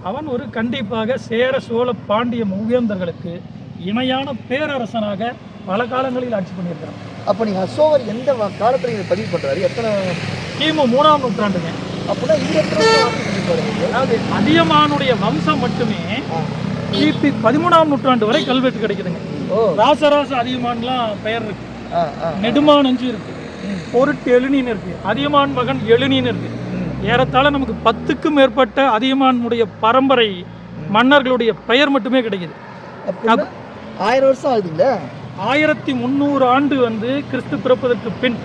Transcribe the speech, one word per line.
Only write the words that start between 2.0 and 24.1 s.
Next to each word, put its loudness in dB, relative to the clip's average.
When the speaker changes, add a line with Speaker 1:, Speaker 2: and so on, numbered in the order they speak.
Speaker 1:
பாண்டிய 0
மூவேந்தர்களுக்கு -2
இணையான -2
பேரரசனாக -4
பல 0
காலங்களில் -2
ஆட்சி -4
பண்ணியிருக்கிறான். -10
Speaker 2:
அப்ப 0
நீங்க -2
அசோகர் 2
எந்த -2
வ-, -2
காலத்துல 2
இதை -4
பதிவு -2
பண்றாரு? -2
எத்தனை? -2
Speaker 1:
கிமு 2
மூணாம் 6
நூற்றாண்டுங்க. -2
Speaker 2:
அப்படின்னா -2
இவர் 0
எத்தனை 0
வருஷம் 4
ஆட்சி -2
பண்ணிருப்பாரு? -2
Speaker 1:
அதாவது 0
அதியமானுடைய 4
வம்சம் 0
மட்டுமே -2
Speaker 2:
ஆ. -2
Speaker 1:
கிபி 2
பதிமூணாம் 4
நூற்றாண்டு 2
வரை 2
கல்வெட்டு 0
கிடைக்குதுங்க. -4
Speaker 2:
ஓ. 2
Speaker 1:
ராசராச 4
அதியமான்லாம் -2
பெயர் -2
இருக்கு, -10
Speaker 2:
ஆ, 0
ஆ. -2
Speaker 1:
நெடுமான் 6
அஞ்சு 0
இருக்கு, -8
Speaker 2:
ம். -8
Speaker 1:
பொருட்டு 2